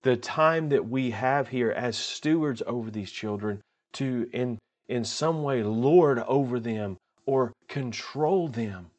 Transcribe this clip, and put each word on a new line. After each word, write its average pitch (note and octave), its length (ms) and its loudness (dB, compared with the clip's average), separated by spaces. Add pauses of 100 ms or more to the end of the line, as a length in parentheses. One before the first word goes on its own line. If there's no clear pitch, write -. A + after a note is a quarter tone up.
the B2+ 120 4
time D#3+ 540 2
that C3+ 180 2
we B2+ 240 -2
have B2+ 380 0
here A#2+ 220 0
as A#2 260 -4
stewards D3+ 680 -2
over A#2 240 -4
these G#2 220 -8
children G#2 500 -4 (320)
to B2+ 380 -2
in, B2 260 -2 (300)
in A#2+ 160 -2
some D#3 400 -2
way C3+ 200 0
lord C3 560 6
over B2+ 400 0
them G#2+ 380 -4 (280)
or C3 260 2 (160)
control D3+ 800 -2
them. G#2 520 -6